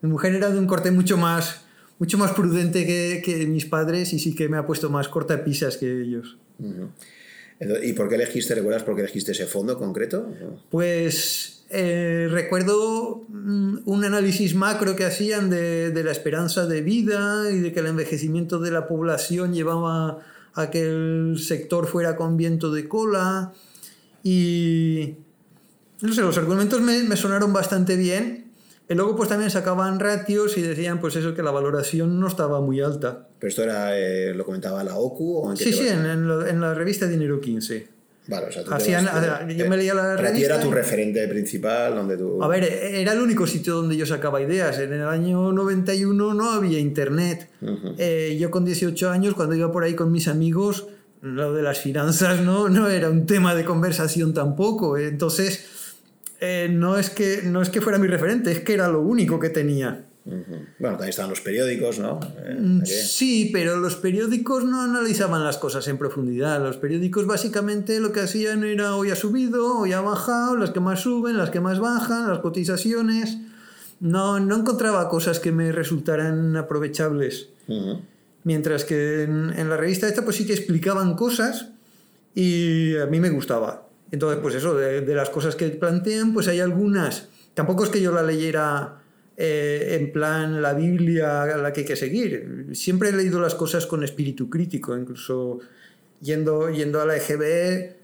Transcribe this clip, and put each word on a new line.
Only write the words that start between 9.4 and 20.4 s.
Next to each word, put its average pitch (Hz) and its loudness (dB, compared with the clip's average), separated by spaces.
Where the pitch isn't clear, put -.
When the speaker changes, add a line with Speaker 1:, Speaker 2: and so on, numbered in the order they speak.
Speaker 2:
fondo 104 -2
concreto? 113 -4
Speaker 1:
Pues, 170 -2
eh, 175 0
recuerdo, 208 0
mm, 202 0
un 202 2
análisis 196 2
macro 196 2
que 185 -2
hacían 202 0
de, 170 0
de 160 -2
la 156 0
esperanza 165 -2
de 156 0
vida 208 0
y 190 2
de 170 0
que 170 -2
el 160 0
envejecimiento 160 -2
de 170 -2
la 160 -2
población 170 -2
llevaba 165 0